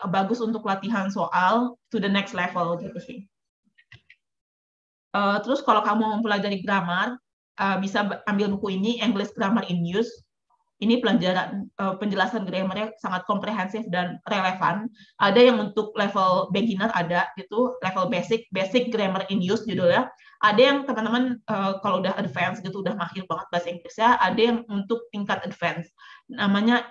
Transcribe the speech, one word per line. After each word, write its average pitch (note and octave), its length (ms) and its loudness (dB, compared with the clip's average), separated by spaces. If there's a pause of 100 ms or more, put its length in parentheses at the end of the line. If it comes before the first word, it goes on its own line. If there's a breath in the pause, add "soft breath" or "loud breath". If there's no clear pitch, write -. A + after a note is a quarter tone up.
bagus F#3+ 320 0
untuk A3 240 -4
latihan G3 480 -2
soal A3 640 2 (160)
to A3 80 -2
the G3 80 0
next G3 260 0
level F3 460 -2
gitu - 220 -10
sih. - 160 -14 (1900)
Eh, G3+ 320 0
terus B3 240 0
kalau G#3+ 160 4
kamu G#3+ 240 2
mau G#3+ 160 0
mempelajari G3+ 400 -2
grammar, G3 560 -2 (400)
eh, G3 240 0
bisa G#3 240 0
b-, - 240 -6
ambil G3+ 240 2
buku G3 240 -4
ini, A#3 240 0
English G3+ 320 0
Grammar A3 320 0
in F3 160 -2
Use. F3+ 400 -2 (580)
Ini A#3 220 4
pelajaran, F#3 640 0
eh, F#3+ 320 -4
penjelasan G3+ 480 0
grammarnya F#3 560 -4
sangat F#3 240 -4
komprehensif G3 640 -2
dan F3 400 -4
relevan. F#3 560 0 (320 loud breath)
Ada A#3+ 320 8
yang A#3 100 2
untuk G#3 380 -4
level F#3+ 560 2
beginner, G3+ 400 0
ada F3 320 0 (100)
gitu, A#3 460 -2
level F#3+ 240 0
basic, A3+ 480 -2
Basic A3+ 400 0
Grammar F#3+ 400 0
in F#3+ 80 0
Use G3 240 0
judulnya. F#3+ 420 2 (320 loud breath)
Ada G#3+ 220 6
yang C#4 240 6
teman-teman, A#3+ 560 -2
eh, G3 300 -2 (100)
kalau F#3 180 0
udah F#3 140 -2
advance F3+ 480 -4
gitu, G3 180 -8
udah F#3+ 140 -2
mahir F3+ 320 -8
banget E3+ 240 -6
bahasa F3 160 -2
Inggrisnya, G#3+ 560 0
ada F#3 180 2
yang A#3 300 4
untuk G#3 400 -2
tingkat G3+ 320 -4
advance, E3 480 -6 (400 loud breath)
namanya G#3+ 600 2